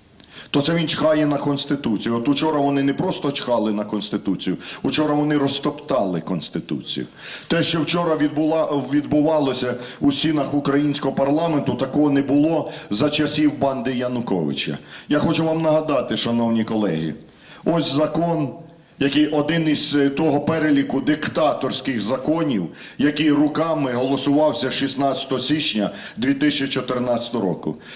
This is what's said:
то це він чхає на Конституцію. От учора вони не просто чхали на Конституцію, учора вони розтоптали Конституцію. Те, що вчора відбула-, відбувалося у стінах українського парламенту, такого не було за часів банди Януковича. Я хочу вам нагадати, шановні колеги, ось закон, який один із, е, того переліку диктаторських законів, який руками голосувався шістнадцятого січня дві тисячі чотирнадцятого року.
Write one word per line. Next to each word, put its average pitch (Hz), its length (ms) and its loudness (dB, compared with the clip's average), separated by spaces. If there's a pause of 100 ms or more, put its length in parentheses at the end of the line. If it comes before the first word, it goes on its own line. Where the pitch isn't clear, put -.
(500)
то 143 120 2
це 165 120 0
він 165 140 0
чхає 156 380 2
на 143 120 2
Конституцію. 139 800 -2
От 120 120 -2
учора 151 320 2
вони 139 240 2
не 139 100 2
просто 143 380 -2
чхали 113 400 0
на 104 140 -2
Конституцію, 98 720 -2 (260)
учора 147 300 0
вони 147 240 2
розтоптали 135 840 -2
Конституцію. 76 840 -6 (420)
Те, 170 160 2
що 165 180 -2
вчора 165 340 0
відбула-, 147 760 0
відбувалося 147 800 2 (260)
у 143 120 4
стінах 147 420 0
українського 143 600 0
парламенту, 139 600 0
такого 139 360 2
не 139 120 4
було 143 500 2 (180)
за 120 200 2
часів 147 500 0
банди 131 340 0
Януковича. 104 840 -2 (320)
Я 147 100 2
хочу 160 260 2
вам 160 160 0
нагадати, 147 560 2
шановні 117 460 0
колеги, 90 500 0 (520)
ось 151 260 0
закон, 156 580 0 (500)
який 143 280 4
один 151 400 0
із, 143 280 0
е, 139 140 4
того 143 320 2
переліку 147 600 2
диктаторських 139 1000 0
законів, 131 640 0 (300)
який 147 340 2
руками 147 640 2
голосувався 135 800 2
шістнадцятого 135 720 -2
січня 143 480 0 (280)
дві 131 160 2
тисячі 139 340 0
чотирнадцятого 123 760 -2
року. 80 320 -2 (200)